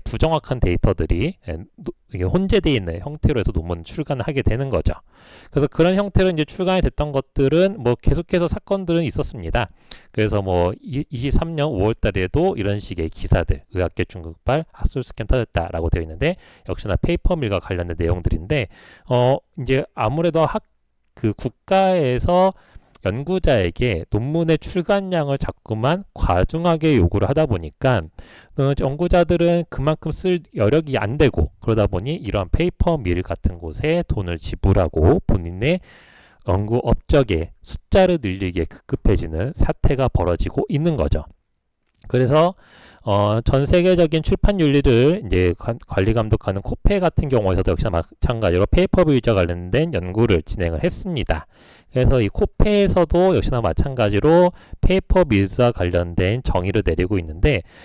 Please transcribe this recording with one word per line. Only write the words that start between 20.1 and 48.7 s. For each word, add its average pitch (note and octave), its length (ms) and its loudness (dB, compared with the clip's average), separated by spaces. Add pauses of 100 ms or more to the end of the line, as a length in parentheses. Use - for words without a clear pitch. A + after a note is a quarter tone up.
학-, - 160 -6 (520)
그 A2 180 -2
국가에서 F3+ 1200 0 (500)
연구자에게 A#2+ 1080 0
논문의 D#3 480 0
출간량을 F3+ 800 -2
자꾸만 C3 640 -4 (100)
과중하게 D#3+ 840 2
요구를 F#2+ 300 2
하다 D#3 180 0
보니까, G2 560 -2 (560)
어, C#3 220 0
연구자들은 E3+ 880 2
그만큼 D3+ 440 -2
쓸 F3+ 260 -2 (160)
여력이 C3+ 440 0
안 G#2 200 -2
되고 A#2+ 400 2
그러다 G#2+ 300 2
보니 G#2+ 260 -4
이러한 G2+ 380 -4
페이퍼 F3 460 2
밀 F2+ 240 -2
같은 - 360 -6
곳에 D3 480 -2
돈을 F2 320 -4
지불하고 F#2+ 880 2
본인의 G2 540 0 (640)
연구 G#2 380 0
업적의 G#2+ 640 0 (120)
숫자를 F#3 600 2
늘리기에 F#2 440 -2
급급해지는 F2 920 -4
사태가 C3+ 500 2
벌어지고 F2 640 -2
있는 D#3 280 0
거죠. D#2 280 -2 (840)
그래서, D3 460 2 (500)
어, G#2 360 2
전 C3+ 260 2
세계적인 E3+ 560 2
출판 G3+ 380 2
윤리를 C#3+ 640 2
이제 F2+ 320 2
관-, A#2 200 -6 (100)
관리 G2 260 0
감독하는 A2 480 -2
코페 - 380 0
같은 E3 280 0
경우에서도 F#2+ 440 2
역시나 F#2+ 180 -2
마찬가지로 F2+ 760 0
페이퍼 F#3 380 2